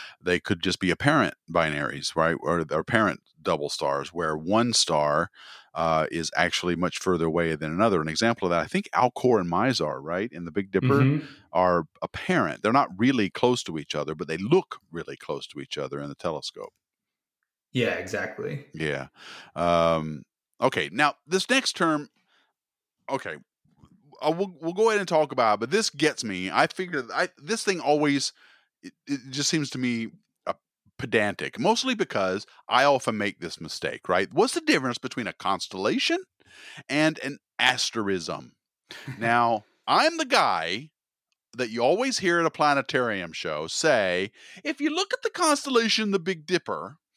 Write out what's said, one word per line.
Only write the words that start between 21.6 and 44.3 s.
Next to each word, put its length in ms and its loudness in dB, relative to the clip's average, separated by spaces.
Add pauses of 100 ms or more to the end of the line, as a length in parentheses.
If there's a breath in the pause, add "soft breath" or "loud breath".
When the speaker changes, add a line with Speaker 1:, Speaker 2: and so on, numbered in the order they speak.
Speaker 1:
term, 340 -2 (1000)
okay, 280 -6 (840)
uh, 140 2
we'll, 260 -4
we'll 120 -4
go 160 4
ahead 100 4
and 80 -4
talk 240 4
about 240 4
it, 60 0
but 100 -4
this 180 2
gets 340 0
me. 280 -4
I 160 4
figured 460 -6
I, 240 0
this 260 -6
thing 160 0
always, 520 2 (520 soft breath)
it, 100 -16 (140)
it 120 -4 (120)
just 180 -2
seems 220 0
to 80 -6
me, 300 -2 (360)
uh, 80 -2 (460)
pedantic, 600 0
mostly 360 2
because 500 -2 (240 soft breath)
I 160 6
often 320 2
make 220 -2
this 200 -10
mistake, 480 -8
right? 240 2
What's 220 2
the 80 -4
difference 380 0
between 280 -6
a 60 -8
constellation 840 -2 (680 loud breath)
and 360 0
an 160 -8 (200)
asterism? 960 0 (320)
Speaker 2:
<laughs> 320 -14
Speaker 1:
Now, 460 2 (240)
I'm 300 2
the 80 -2
guy 640 0 (680)
that 140 -4
you 100 -2
always 380 2
hear 200 2
at 60 2
a 60 0
planetarium 840 0
show 340 -6
say, 640 2 (320 loud breath)